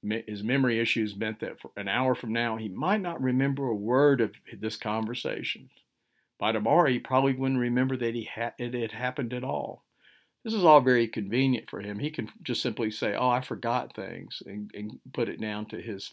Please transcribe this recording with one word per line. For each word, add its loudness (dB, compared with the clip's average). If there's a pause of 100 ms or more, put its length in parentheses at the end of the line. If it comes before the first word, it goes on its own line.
me-, -4
his -6
memory 2
issues 0
meant -4
that -8
for -14
an -6
hour 2
from -4
now, 0
he -6
might 0
not -4
remember 2
a 0
word 4
of 0 (260)
this -4
conversation. -4 (720)
By 2
tomorrow, 4
he 2
probably 2
wouldn't 0
remember 2
that -2
he -6
ha-, -4
it -4
had -4
happened -4
at -4
all. -6 (580)
This -4
is 2
all 10
very 4
convenient 0
for -8
him. -6
He -4
can -6 (120)
just -4
simply -2
say, -2
"Oh, 0
I 2
forgot -4
things," -10
and, -10
and -10 (140)
put -2
it -8
down -6
to -10
his -8